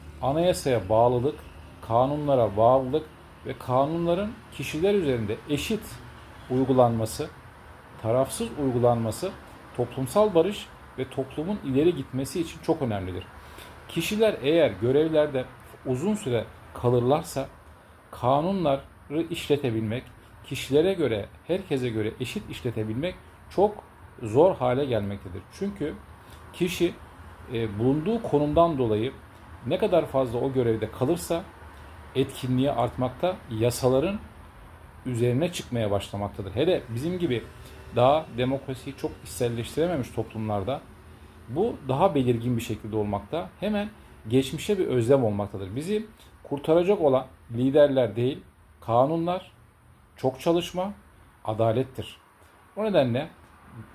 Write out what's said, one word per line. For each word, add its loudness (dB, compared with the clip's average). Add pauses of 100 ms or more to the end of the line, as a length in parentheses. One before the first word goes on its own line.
(220)
Anayasaya 0
bağlılık, 4 (500)
kanunlara 2
bağlılık 4 (400)
ve -8
kanunların 0 (200)
kişiler 0
üzerinde 0 (120)
eşit -2 (680)
uygulanması, 2 (720)
tarafsız 0 (160)
uygulanması, 0 (460)
toplumsal 0
barış 2 (320)
ve -6
toplumun -6
ileri 4
gitmesi -6
için -8
çok 0
önemlidir. -4 (640)
Kişiler 0
eğer 6
görevlerde 2 (420)
uzun 0
süre -2 (300)
kalırlarsa 0 (600)
kanunları 0
işletebilmek, -2 (420)
kişilere 2
göre, -2 (200)
herkese -2
göre -2
eşit -8
işletebilmek -4 (360)
çok 2 (380)
zor 4
hale 0
gelmektedir. -4 (100)
Çünkü -6 (580)
kişi, -2 (600)
e, -2
bulunduğu 2
konumdan 2
dolayı 0 (540)
ne 0
kadar 2
fazla 0
o 0
görevde 0
kalırsa -2 (720)
etkinliği 0
artmakta, -2 (140)
yasaların 2 (880)
üzerine 0
çıkmaya -4
başlamaktadır. -4
Hele 2
bizim -4
gibi -2 (520)
daha 4 (120)
demokrasiyi -4
çok -6 (140)
içselleştirememiş -2
toplumlarda -4 (680)
bu -2 (120)
daha 2
belirgin 2
bir -2
şekilde -6
olmakta. -4 (100)
Hemen -2 (400)
geçmişe 0
bir 0
özlem 4
olmaktadır. -4
Bizi -4 (360)
kurtaracak 2
olan 4 (260)
liderler 4
değil, 0 (400)
kanunlar, 2 (640)
çok -2
çalışma, 0 (520)
adalettir. 0 (600)
O -2
nedenle, 2 (680)